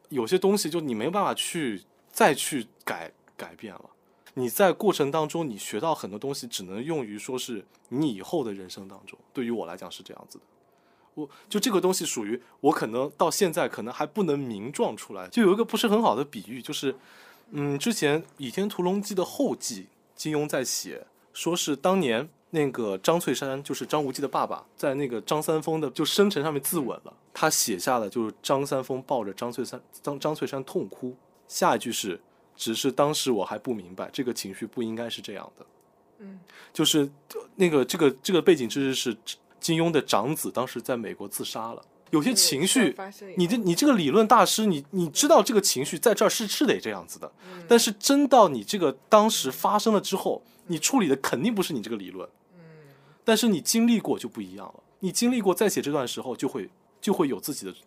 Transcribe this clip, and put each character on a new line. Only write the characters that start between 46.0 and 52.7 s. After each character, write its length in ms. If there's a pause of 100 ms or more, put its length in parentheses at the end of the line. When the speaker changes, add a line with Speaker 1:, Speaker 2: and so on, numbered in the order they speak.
Speaker 1:
这 120
儿 20
是， 180
是 200
得 120
这 120
样 160
子 120
的。 140 (180)
Speaker 2:
嗯。 160
Speaker 1:
但 120
是 140
真 360
到 220
你 120
这 160
个 140 (160)
当 220
时 200
发 280
生 160
了 60
之 140
后， 280 (240)
你 120
处 220
理 80
的 80
肯 260
定 120
不 80
是 100
你 80
这 80
个 80
理 140
论。 180 (260)
Speaker 2:
嗯。 60 (640)